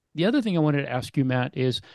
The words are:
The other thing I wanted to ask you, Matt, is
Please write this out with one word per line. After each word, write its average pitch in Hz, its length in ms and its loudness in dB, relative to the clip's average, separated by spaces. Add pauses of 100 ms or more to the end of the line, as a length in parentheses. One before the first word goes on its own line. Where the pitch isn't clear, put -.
(140)
The 156 100 -2
other 247 160 2
thing 208 160 0
I 165 40 2
wanted 147 220 2
to 139 100 -6
ask 123 240 -6
you, 139 80 2
Matt, 127 320 -2
is 127 240 -2 (140)